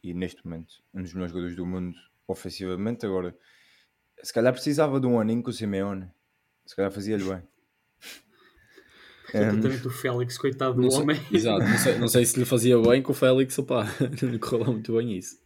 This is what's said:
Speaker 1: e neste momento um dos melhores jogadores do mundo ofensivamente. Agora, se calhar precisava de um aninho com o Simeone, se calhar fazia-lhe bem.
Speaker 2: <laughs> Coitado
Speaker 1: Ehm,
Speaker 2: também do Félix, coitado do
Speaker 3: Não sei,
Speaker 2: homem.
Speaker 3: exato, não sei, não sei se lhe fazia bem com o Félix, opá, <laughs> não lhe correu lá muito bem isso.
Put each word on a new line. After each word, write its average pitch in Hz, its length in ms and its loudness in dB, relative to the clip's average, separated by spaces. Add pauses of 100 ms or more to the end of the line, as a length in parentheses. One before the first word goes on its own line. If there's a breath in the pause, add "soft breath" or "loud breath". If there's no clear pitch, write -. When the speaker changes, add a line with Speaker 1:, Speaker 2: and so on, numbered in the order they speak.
Speaker 1:
e 87 100 -10
neste 90 320 -8
momento 82 380 -14 (100)
um 95 80 -12
dos 87 140 -12
melhores 90 160 -6
jogadores 87 260 -8
do 87 80 -8
mundo 90 320 -6 (300)
ofensivamente. 98 800 -6
Agora, 92 300 -4 (840 soft breath)
se - 120 -12
calhar 120 200 2
precisava 143 460 0
de 127 80 0
um 120 140 4
aninho 113 240 0
com 127 60 -4
o - 20 -6
Simeone, 98 580 -4 (560)
se - 80 -20
calhar 98 160 0
fazia-lhe 101 320 -4
bem. 92 200 -6 (580)
Speaker 2:
<laughs> - 1300 -20
Coitado 107 260 2
Speaker 1:
Ehm, 110 60 2
Speaker 2:
também 131 160 0
do 123 120 -6
Félix, 123 480 -6
coitado 131 360 -2
do 123 80 2
Speaker 3:
Não 127 80 4
sei, 135 120 2
Speaker 2:
homem. 147 180 0 (120)
Speaker 3:
exato, 110 320 4
não 104 140 4
sei, 120 200 2
não 117 100 0
sei 123 160 6
se 120 140 0
lhe 123 60 2
fazia 120 340 6
bem 120 240 6
com 135 100 -2
o - 20 2
Félix, 131 440 4
opá, 127 260 0
<laughs> 127 380 -4
não 131 60 0
lhe 120 100 -2
correu 110 280 -2
lá 127 60 0
muito 113 240 -2
bem 117 200 0
isso. - 300 -12